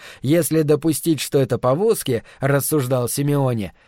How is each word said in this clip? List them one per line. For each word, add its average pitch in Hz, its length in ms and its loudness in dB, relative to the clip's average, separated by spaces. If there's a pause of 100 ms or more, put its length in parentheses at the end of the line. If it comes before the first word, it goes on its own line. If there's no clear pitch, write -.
(220)
Если 156 400 2
допустить, 151 580 0
что - 200 0
это 127 180 0
повозки, — 165 680 0 (160)
рассуждал 131 720 0
Симеоне, — 135 640 -2 (140)